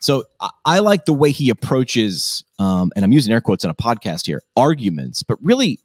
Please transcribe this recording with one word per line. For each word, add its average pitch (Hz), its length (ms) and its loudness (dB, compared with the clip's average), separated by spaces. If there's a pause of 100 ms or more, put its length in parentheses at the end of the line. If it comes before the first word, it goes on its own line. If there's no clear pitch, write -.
So - 240 0 (160)
I, 98 80 -6 (160)
I - 140 2
like 208 260 2
the 160 80 0
way 147 180 2
he 139 200 0
approaches, 110 920 -2 (160)
um, 92 380 0
and 101 80 0
I'm 98 80 4
using 135 180 4
air 113 120 2
quotes 95 240 -2
on 85 40 -4
a 80 40 -8
podcast 107 500 -4
here, 73 160 -6 (160)
arguments, 107 680 0
but - 200 -4
really 220 420 0